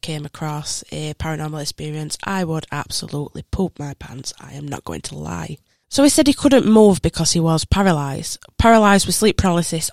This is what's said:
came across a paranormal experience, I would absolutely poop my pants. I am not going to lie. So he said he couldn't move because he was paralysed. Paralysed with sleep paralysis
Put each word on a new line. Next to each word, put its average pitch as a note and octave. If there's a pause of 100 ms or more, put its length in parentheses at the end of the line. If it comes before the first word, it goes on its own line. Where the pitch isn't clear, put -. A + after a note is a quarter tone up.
came D3+
across D3+
a D3+
paranormal D#3
experience, D3+
I F#3+
would D#3+
absolutely D3
poop -
my C#3+
pants. -
I C3+
am D3
not -
going -
to -
lie. D#3 (320)
So -
he C#4+
said C#4
he D4
couldn't C4+
move G#3+
because E3
he F3
was D#3+
paralysed. D#3 (220)
Paralysed G#3+
with F3+
sleep G#3+
paralysis E3+